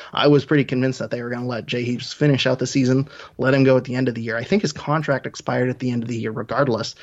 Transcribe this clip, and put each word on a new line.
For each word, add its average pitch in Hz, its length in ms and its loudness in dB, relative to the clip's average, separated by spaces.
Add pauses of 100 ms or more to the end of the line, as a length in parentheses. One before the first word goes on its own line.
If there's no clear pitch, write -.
(120)
I - 140 2
was 147 180 6
pretty 147 200 2
convinced 131 340 -2
that 113 140 -8
they 120 100 -6
were 120 80 -8
gonna 123 160 -6
let 120 200 -6
Jay 123 180 -4
Heaps 120 280 -6
finish 143 360 2
out 127 100 0
the - 80 -2
season, 131 420 2 (300)
let 131 160 2
him 135 80 6
go 131 140 6
at 123 80 2
the 123 100 -6
end 127 140 0
of 117 80 -4
the 117 60 -6
year. 113 140 -4
I 113 60 -4
think 202 200 0
his 147 100 -2
contract 147 540 -2
expired 127 440 -2
at 123 80 -6
the 127 140 -2
end 120 100 -2
of 117 60 -8
the 123 80 -6
year 110 160 -4
regardless. 117 720 -2